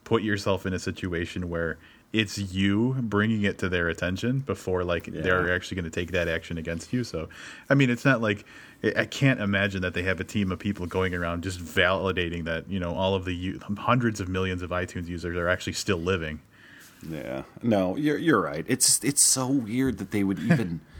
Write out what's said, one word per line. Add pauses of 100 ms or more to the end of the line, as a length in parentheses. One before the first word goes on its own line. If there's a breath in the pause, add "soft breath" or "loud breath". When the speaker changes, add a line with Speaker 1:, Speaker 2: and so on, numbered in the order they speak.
Speaker 1:
put
yourself
in
a
situation
where (340 loud breath)
it's
you
bringing
it
to
their
attention
before,
like,
Speaker 2:
Yeah.
Speaker 1:
they're
actually
gonna
take
that
action
against
you.
So, (400 loud breath)
I
mean,
it's
not
like, (400 loud breath)
I,
I
can't
imagine
that
they
have
a
team
of
people
going
around
just
validating
that,
you
know,
all
of
the
u-, (180)
hundreds
of
millions
of
iTunes
users
are
actually
still
living. (680 loud breath)
Speaker 2:
Yeah. (200)
No,
you're,
you're
right.
It's,
it's
so
weird
that
they
would
even, (200)